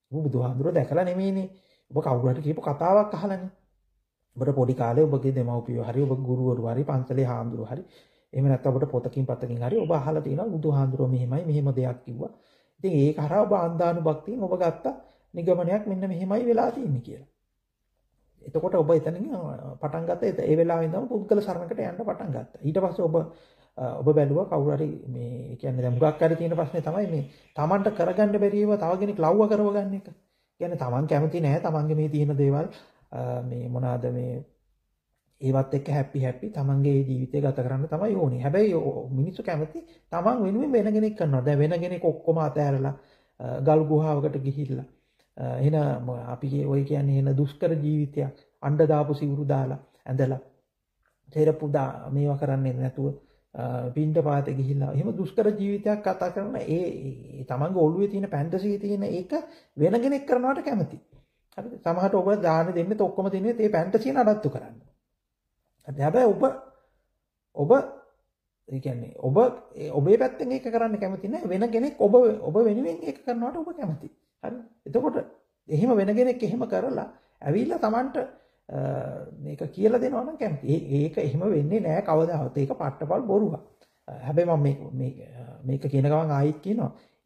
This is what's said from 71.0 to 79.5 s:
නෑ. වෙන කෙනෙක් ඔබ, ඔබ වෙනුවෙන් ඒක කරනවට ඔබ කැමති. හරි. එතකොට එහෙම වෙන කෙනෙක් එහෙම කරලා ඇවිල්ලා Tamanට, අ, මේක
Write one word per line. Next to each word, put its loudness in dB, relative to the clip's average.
නෑ. -4
වෙන 0
කෙනෙක් 0
ඔබ, 6
ඔබ 6
වෙනුවෙන් 2
ඒක -8
කරනවට -4
ඔබ -8
කැමති. -8
හරි. -10
එතකොට 0
එහෙම 4
වෙන 2
කෙනෙක් 2
එහෙම -2
කරලා -4
ඇවිල්ලා 0
Tamanට, 0
අ, -10
මේක -10